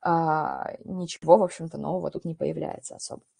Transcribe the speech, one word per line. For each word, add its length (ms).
А, 720
ничего, 540
в 40
общем-то, 360
нового 320
тут 140
не 100
появляется 600
особо. 260